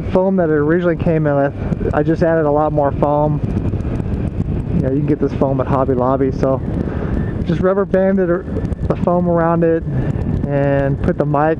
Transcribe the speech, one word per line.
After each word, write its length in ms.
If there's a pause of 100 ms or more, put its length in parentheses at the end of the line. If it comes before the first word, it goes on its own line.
(100)
foam 260
that 120
it 40
originally 420
came 320
in 80
with. 580
I 100
just 200
added 220
a 60
lot 220
more 180
foam. 480 (1400)
You 60
know, 100
you 60
can 80
get 140
this 140
foam 280
at 60
Hobby 260
Lobby, 380
so 280 (880)
just 160
rubber 240
banded 440 (580)
the 160
foam 260
around 340
it 200 (640)
and 560
put 140
the 80
mic 340